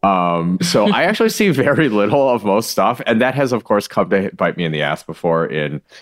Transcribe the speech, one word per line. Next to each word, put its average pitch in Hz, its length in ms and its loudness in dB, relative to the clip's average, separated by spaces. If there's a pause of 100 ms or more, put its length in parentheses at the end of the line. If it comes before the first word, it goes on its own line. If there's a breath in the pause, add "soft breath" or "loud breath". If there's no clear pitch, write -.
Um, 87 580 0
so 104 300 2
I - 120 0
actually 214 260 0
see 208 200 0
very 139 380 2
little 110 420 2
of 117 140 0
most 104 260 0
stuff, 107 380 0
and 117 140 2
that 127 140 2
has, 135 180 0
of 110 100 -2
course, 104 240 0
come 95 220 -2
to 98 260 0
bite 85 220 -2
me 87 80 -2
in 80 80 -4
the 76 80 -4
ass 73 200 -2
before, 82 440 -2
in, 73 360 -4 (200 loud breath)